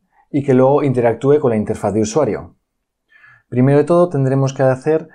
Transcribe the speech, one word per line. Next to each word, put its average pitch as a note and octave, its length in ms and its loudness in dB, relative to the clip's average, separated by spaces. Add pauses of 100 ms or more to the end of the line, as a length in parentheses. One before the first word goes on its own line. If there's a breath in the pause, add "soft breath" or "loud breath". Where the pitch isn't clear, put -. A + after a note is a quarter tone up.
(300)
y A#2+ 140 -4
que C3+ 100 0
luego C3 300 4
interactúe B2+ 560 0
con C#3+ 100 0
la A2+ 80 0
interfaz G#2 360 -4
de A2 80 0
usuario? G#2 560 -4 (880 soft breath)
Primero B2+ 320 2
de D3 60 2
todo, F3 240 2
tendremos C3+ 440 -2
que C#3 80 -6
hacer D3+ 540 -2